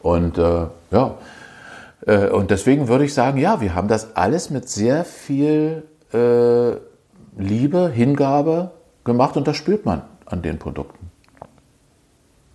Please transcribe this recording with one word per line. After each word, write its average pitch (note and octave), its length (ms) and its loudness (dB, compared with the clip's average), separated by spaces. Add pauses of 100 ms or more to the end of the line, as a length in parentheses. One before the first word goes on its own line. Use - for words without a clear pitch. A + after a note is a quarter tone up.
Und, E2+ 360 0
äh, E2+ 280 2 (260)
ja, A#2 220 0 (920)
äh, G2+ 220 4
und G2+ 240 0
deswegen C3 340 2
würde B2+ 180 2
ich C#3+ 100 -2
sagen, C3+ 240 0
ja, F3 220 0
wir F#2+ 140 -2
haben F#2 140 -2
das A2 260 -2
alles A2+ 360 -2
mit C#3 180 -8
sehr B2+ 360 -2
viel, D3+ 760 -2 (300)
äh, A#2+ 640 2 (640)
Liebe, C#3 520 0
Hingabe C#3+ 800 0 (340)
gemacht B2 320 2
und D#3 120 0
das D3+ 80 -2
spürt G#3 280 -2
man F#2+ 180 -2 (240)
an F2+ 160 -6
den D#2 180 -6
Produkten. D2 500 -12 (1400)